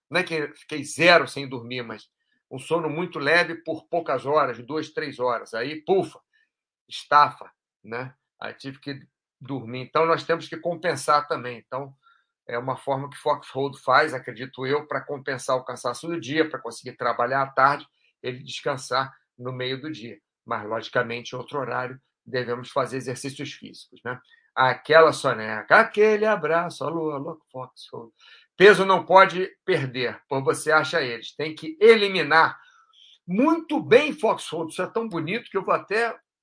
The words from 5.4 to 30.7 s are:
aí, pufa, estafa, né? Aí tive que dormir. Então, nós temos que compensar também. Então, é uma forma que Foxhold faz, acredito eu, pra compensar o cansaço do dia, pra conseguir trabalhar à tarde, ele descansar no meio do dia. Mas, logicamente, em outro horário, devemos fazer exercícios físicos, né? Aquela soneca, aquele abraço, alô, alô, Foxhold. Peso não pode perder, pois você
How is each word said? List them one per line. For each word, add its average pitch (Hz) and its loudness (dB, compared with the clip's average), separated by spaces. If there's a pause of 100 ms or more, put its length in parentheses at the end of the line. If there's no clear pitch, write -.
aí, 143 -6
pufa, 175 0 (680)
estafa, 139 2 (320)
né? 123 -10 (260)
Aí 110 -10
tive 135 -14
que 139 -12 (400)
dormir. 127 -10
Então, 151 0
nós 160 2
temos 165 -2
que 160 -10
compensar 160 0
também. 123 -6
Então, 135 -12 (500)
é 117 -6
uma 127 -4
forma 139 -6
que - -18
Foxhold 139 -4
faz, 131 2
acredito 123 -10
eu, 147 -2
pra 135 -6
compensar 135 -4
o 127 -4
cansaço 123 -8
do 170 -6
dia, 156 -2
pra 131 -10
conseguir 117 -12
trabalhar 123 0
à 131 -2
tarde, 139 2 (340)
ele 127 -8
descansar 135 -4 (220)
no 123 -10
meio 127 -6
do 156 -10
dia. 107 -14 (260)
Mas, 110 -6
logicamente, 117 -4
em 127 -10
outro 131 -8
horário, 127 -6 (240)
devemos 120 -6
fazer 127 -2
exercícios 131 -8
físicos, - -20
né? 123 -8 (340)
Aquela 143 6
soneca, 110 2
aquele 214 4
abraço, 170 0
alô, 156 -4
alô, 156 -10 (120)
Foxhold. 120 -16 (480)
Peso 190 10
não 190 4
pode 185 6 (180)
perder, 127 -2
pois 139 -4
você 151 0